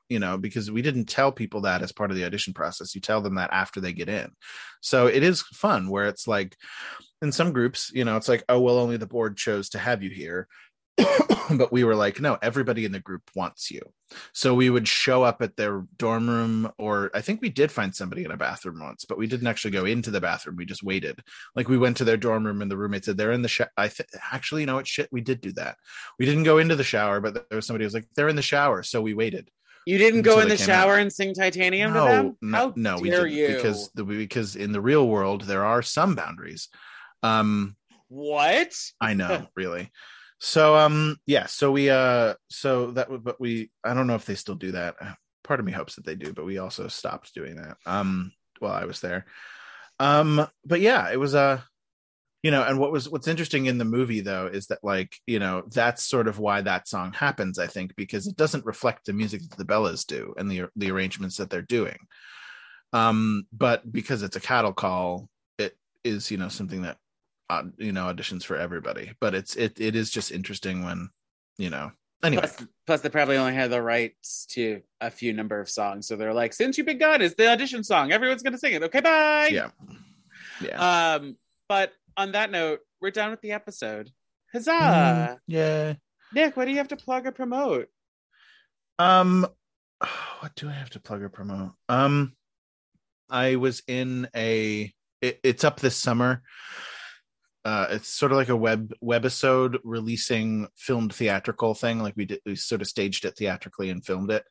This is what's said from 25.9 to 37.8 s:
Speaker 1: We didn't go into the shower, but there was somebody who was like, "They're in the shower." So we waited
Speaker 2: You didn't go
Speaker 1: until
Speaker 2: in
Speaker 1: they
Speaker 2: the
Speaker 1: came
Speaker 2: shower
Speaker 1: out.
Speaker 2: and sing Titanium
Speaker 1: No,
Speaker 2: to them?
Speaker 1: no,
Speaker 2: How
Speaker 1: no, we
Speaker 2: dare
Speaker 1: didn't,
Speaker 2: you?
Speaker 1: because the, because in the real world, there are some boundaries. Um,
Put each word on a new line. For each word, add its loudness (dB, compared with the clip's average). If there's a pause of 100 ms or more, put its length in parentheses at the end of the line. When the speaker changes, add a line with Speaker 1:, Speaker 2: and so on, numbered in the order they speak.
Speaker 1:
We 2
didn't 4
go 8
into 6
the 0
shower, 2
but -2
there -8
was -4
somebody -4
who 0
was -4
like, -6 (100)
"They're 4
in 2
the 0
shower." 2
So -2
we -2
waited -2 (360)
Speaker 2:
You 2
didn't 8
go 8
Speaker 1:
until 10
Speaker 2:
in 6
Speaker 1:
they 4
Speaker 2:
the 2
Speaker 1:
came 2
Speaker 2:
shower 8
Speaker 1:
out. 8
Speaker 2:
and 2
sing -2
Titanium 2
Speaker 1:
No, 4
Speaker 2:
to 8
them? 4
Speaker 1:
no, -2
Speaker 2:
How 2
Speaker 1:
no, 0
we 0
Speaker 2:
dare 4
Speaker 1:
didn't, -2
Speaker 2:
you? 2
Speaker 1:
because -2
the, -6
because -4
in -4
the -2
real 6
world, 2
there 0
are 4
some 2
boundaries. -8 (560)
Um, 2 (320)